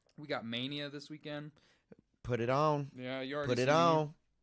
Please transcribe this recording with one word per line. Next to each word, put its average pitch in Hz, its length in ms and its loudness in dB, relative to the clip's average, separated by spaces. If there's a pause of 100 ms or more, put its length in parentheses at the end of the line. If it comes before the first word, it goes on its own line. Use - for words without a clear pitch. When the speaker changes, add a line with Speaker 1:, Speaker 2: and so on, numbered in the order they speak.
(180)
Speaker 1:
we 147 100 -16
got 127 180 -6
Mania 135 440 -4
this 143 200 -12
weekend. 151 420 -10 (720)
Speaker 2:
Put 117 180 -2
it 117 80 0
on. 143 440 2
Speaker 1:
Yeah, 127 280 -8
you 135 160 -6
already 143 140 -2
Speaker 2:
Put 120 80 2
it 127 100 4
Speaker 1:
see 147 40 6
me. 151 40 6
Speaker 2:
on. 160 360 4 (300)